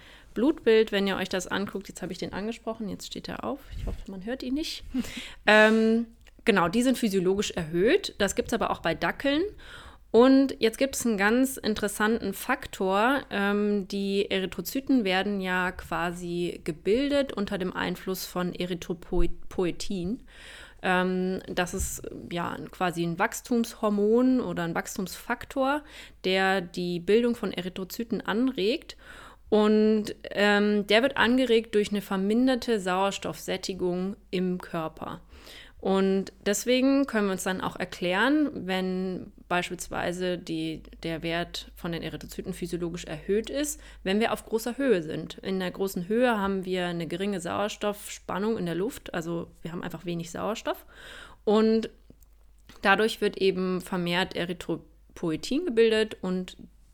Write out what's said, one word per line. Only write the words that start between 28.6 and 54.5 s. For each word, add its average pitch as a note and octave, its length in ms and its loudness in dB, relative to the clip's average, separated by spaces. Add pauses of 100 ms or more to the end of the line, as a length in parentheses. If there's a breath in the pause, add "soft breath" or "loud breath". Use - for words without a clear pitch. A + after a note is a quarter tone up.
Und, G#3+ 640 4 (160)
ähm, G#3 560 4
der G#3 140 6
wird C4+ 160 2
angeregt A#3 580 4
durch G#3 140 2
eine G3+ 120 -2
verminderte A3+ 800 2
Sauerstoffsättigung F#3 1400 -2 (160)
im F3+ 280 0
Körper. - 600 -8 (600 loud breath)
Und F#3+ 520 2 (120)
deswegen B3+ 600 4
können G#3+ 220 0
wir F#3+ 60 0
uns F#3 100 -4
dann F#3 180 -2
auch - 140 -4
erklären, A3 760 0 (160)
wenn F#3 680 -2 (160)
beispielsweise F3+ 920 -2
die, D#3+ 420 -6 (220)
der E3 180 -6
Wert E3+ 540 -4
von - 160 -6
den E3 100 -4
Erythrozyten D#3+ 520 -8
physiologisch E3+ 520 -6
erhöht G3+ 460 -2
ist, C#4+ 280 -2 (220 loud breath)
wenn F#3+ 180 2
wir A3+ 140 2
auf - 140 -6
großer A3+ 300 -4
Höhe A3+ 260 4
sind. D#3+ 400 -8
In F#3+ 160 -2
der F3+ 100 -2
großen F#3+ 380 -4
Höhe A#3 320 2
haben G3 260 -2
wir F#3 220 -2
eine E3+ 180 -4
geringe F#3 340 -4
Sauerstoffspannung G3+ 1160 -4
in F3+ 80 -4
der E3+ 80 -2
Luft, F#3+ 400 -6
also E3+ 320 -4 (160)
wir E3 100 -10
haben F3 120 -8
einfach - 220 -10
wenig E3+ 260 -6
Sauerstoff. - 560 -6 (560 loud breath)
Und A3 480 4 (920)
dadurch G#3+ 400 4
wird G#3 160 0
eben F#3 440 2
vermehrt F3+ 540 -2
Erythropoetin E3+ 1300 -4